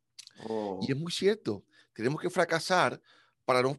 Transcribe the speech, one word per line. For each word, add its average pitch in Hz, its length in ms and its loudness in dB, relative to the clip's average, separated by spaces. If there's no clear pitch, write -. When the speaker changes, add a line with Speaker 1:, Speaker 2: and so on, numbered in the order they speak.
Speaker 1:
Oh. 107 400 -4
Speaker 2:
Y 120 140 -2
es 135 60 -4
muy 170 140 -6
cierto, 190 520 0
tenemos 131 280 -2
que 175 100 -4
fracasar 165 720 2
para, 127 180 4
no, 135 160 2